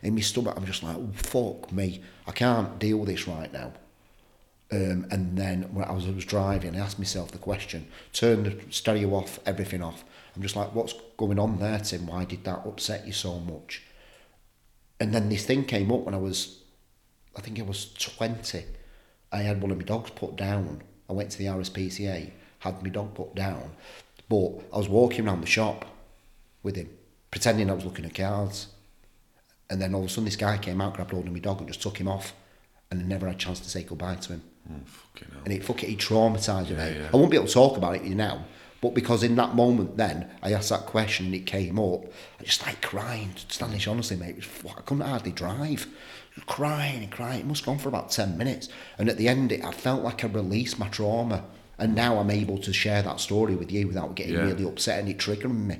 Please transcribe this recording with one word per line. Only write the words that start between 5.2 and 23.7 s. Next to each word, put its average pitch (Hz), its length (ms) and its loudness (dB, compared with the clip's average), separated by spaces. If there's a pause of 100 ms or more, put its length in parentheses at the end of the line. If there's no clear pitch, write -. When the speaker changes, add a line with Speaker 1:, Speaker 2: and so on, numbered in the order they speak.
Speaker 1:
then 95 240 0 (120)
when 98 120 0
I 80 60 -4
was, 92 140 -2
I 95 40 0
was 95 160 -4
driving, 95 500 2
I 95 40 -2
asked 101 180 -4
myself 90 320 -4
the 90 80 -12
question, - 480 -6 (260)
turned 110 340 6
the 101 120 -2 (120)
stereo 104 440 2
off, 95 320 -2
everything 92 360 -2
off. 82 220 -10 (320)
I'm 98 60 -6
just 98 140 -4
like, 104 180 -2
"What's 113 180 0 (240)
going 101 220 2
on 104 220 2
there, 107 180 0
Tim? 87 300 -4
Why 90 180 -4
did 92 180 -8
that 95 220 -6
upset - 400 -6
you 104 80 -6
so 87 260 -4
much?" 82 440 -10 (1160)
And 110 120 2
then 107 160 4
this 104 160 0
thing 135 200 4
came 101 260 2
up 123 120 2
when 98 120 -4
I 95 40 -2
was, 95 420 -4 (760)
I - 40 -12
think 110 180 -10
I 113 40 -6
was 98 320 -6
twenty. - 680 -4 (680)
I - 60 -2
had 104 220 0
one 98 120 0
of 90 40 0
my 85 60 -6
dogs 110 280 -4
put 78 260 -8
down. 95 460 -2 (280)
I - 20 -6
went 98 200 -4
to - 60 -8
the 98 100 -2
R 95 120 -2
S 92 80 -6
P 95 220 -4
C 98 160 -4
A, 90 260 -6 (280)
had 90 220 -6
my 92 60 -4
dog 101 260 -4
put - 200 -8
down. 82 380 -4 (560)